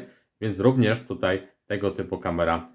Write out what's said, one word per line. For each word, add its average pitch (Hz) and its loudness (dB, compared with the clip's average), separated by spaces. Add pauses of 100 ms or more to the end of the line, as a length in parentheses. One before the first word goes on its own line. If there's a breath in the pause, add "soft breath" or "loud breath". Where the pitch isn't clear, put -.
(420 loud breath)
Więc 104 -4
również 120 4
tutaj 95 -2 (200)
tego 101 -2
typu 95 -6
kamera 85 0